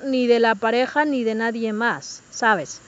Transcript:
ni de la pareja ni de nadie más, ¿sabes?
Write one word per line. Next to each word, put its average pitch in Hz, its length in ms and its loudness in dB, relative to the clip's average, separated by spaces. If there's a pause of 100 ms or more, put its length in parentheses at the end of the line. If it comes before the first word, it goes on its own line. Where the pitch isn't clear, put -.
ni 254 220 2
de 233 100 6
la 226 160 4
pareja 247 500 0
ni 269 200 0
de 220 100 -2
nadie 226 380 -4
más, 214 580 -4
¿sabes? 202 580 0